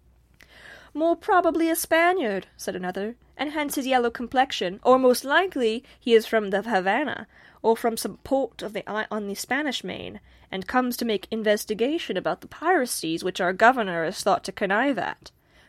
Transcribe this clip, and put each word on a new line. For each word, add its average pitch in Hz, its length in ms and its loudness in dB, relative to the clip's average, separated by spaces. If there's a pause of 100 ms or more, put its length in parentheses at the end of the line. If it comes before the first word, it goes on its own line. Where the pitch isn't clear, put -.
(920)
"More 330 220 2
probably 330 540 2
a 330 80 0
Spaniard," 330 720 2 (100)
said 196 180 -6
another, 190 400 -6 (220)
"and 294 140 -4
hence 294 240 -4
his 262 120 -2
yellow 247 220 2
complexion, 233 760 -2
or 262 160 6
most 254 240 4
likely 269 600 0 (120)
he 233 160 2
is 226 120 6
from 214 240 0
the 196 120 0
Havana, 220 640 0 (360)
or 226 160 4
from 226 180 0
some 214 300 -8
port 269 360 -2
of 208 120 -10
the 196 160 -6
i-, 214 200 -4
on 208 180 -6
the 196 80 -8
Spanish 269 460 -4
main, 190 380 -10 (320)
and 190 160 -8
comes 254 300 0
to 240 80 -4
make 214 260 -2
investigation 220 840 -2
about 175 240 -4
the - 60 -18
piracies 247 760 -2
which 180 160 -4
our 185 140 0
governor 202 500 2
is 180 180 -6
thought - 220 2
to - 80 -8
connive 220 460 0
at. - 340 -8 (380)